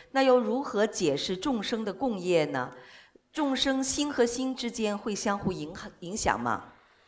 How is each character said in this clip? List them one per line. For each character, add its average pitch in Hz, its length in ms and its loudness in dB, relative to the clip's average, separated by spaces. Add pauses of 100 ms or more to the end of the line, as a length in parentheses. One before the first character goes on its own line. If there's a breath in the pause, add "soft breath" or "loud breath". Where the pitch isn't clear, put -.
(120)
那 269 120 4
又 254 160 8
如 226 220 0
何 220 260 2
解 160 280 0
释 180 220 -2
众 240 240 0
生 220 240 -2
的 196 80 -4
共 226 240 -2
业 175 280 4
呢？ 143 260 -2 (600 loud breath)
众 277 240 0
生 269 260 2
心 285 300 -2
和 240 140 4
心 254 300 -2
之 240 160 -6
间 208 260 -2
会 208 160 -4
相 202 240 -2
互 202 140 -4
影-， 156 200 -8 (300)
影 185 160 -8
响 110 200 2
吗？ 113 260 -2 (440 soft breath)